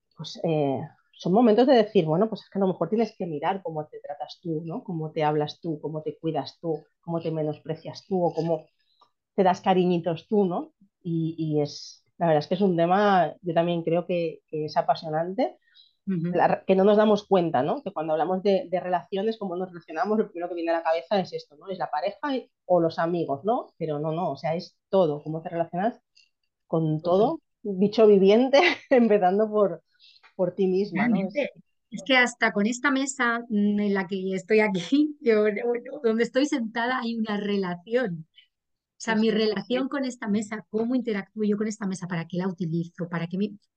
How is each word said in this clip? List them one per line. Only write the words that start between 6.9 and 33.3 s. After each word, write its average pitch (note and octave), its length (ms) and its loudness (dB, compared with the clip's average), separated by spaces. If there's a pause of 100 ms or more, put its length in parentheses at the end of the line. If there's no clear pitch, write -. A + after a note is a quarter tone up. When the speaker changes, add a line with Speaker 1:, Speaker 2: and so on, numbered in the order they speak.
Speaker 1:
cómo E3 200 -6
te E3 100 -6
menosprecias D#3 760 -8
tú, F3+ 180 0
o D#3 80 0
cómo D#3+ 340 -2 (680)
te G3 80 2
das F#3 180 2
cariñitos F3+ 640 2
tú, G#3 180 2
¿no? G3+ 280 -6 (300)
Y, E3 340 -4
y D3+ 240 0
es, - 420 -8 (140)
la E3+ 100 0
verdad D#3 140 4
es - 60 -10
que F#3+ 80 0
es F3+ 60 -2
un F#3 160 2
tema, F#3 640 4
yo E3+ 120 -4
también E3+ 300 0
creo E3 240 0
que, E3+ 400 -4
que D#3 180 -6
es D#3 120 -4
apasionante, E3+ 800 -2 (500)
Speaker 2:
Ujú. F3 240 -2
Speaker 1:
la, F3 340 2
que F#3+ 100 4
no F#3+ 80 4
nos G#3 140 6
damos G#3+ 300 4
cuenta, E3 360 2
¿no? G#3 200 -2
Que F#3+ 100 -10
cuando D#3 200 -4
hablamos F#3 300 -2
de, F#3+ 260 0
de F3 100 -2
relaciones, F3+ 580 -4
cómo F3 180 -8
nos F3+ 140 -6
relacionamos, F3 480 -4
lo G3+ 120 0
primero F3 200 -8
que F3+ 60 -6
viene E3 160 -4
a E3+ 80 2
la E3 40 -8
cabeza E3+ 360 0
es E3 140 -6
esto, D#3+ 240 -12
¿no? F3 120 -18
Es F#3 100 -8
la D3+ 120 -4
pareja G3+ 440 -4
y, A3+ 140 -8 (160)
o F3+ 140 4
los E3 200 0
amigos, E3 460 -2
¿no? B3 220 0 (100)
Pero D3+ 220 -4
no, D#3 120 -4
no, E3 200 -4
o C#3 60 -8
sea, E3 180 -4
es - 220 -10 (120)
todo, D#3 340 2
cómo D#3+ 180 -6
te D#3+ 80 -10
relacionas F3 500 -4 (680)
con D#3 340 0
Speaker 2:
Todo. F#3+ 280 2
Speaker 1:
todo, E4 120 -6 (220)
bicho G#3 440 4
viviente, G#3+ 540 8
<laughs> - 280 0
empezando G#3 600 4
por, G3 340 0 (520)
por F3+ 200 -2
ti F#3+ 120 2
misma, F#3 400 0
¿no? F#3+ 200 2
Es - 60 -10
Speaker 2:
Realmente. C#4+ 180 -2 (400)
Es A3 120 -12
que C4 140 4
hasta A#3+ 340 2
con G3+ 160 0
esta B3 240 0
mesa, B3+ 480 -2 (100)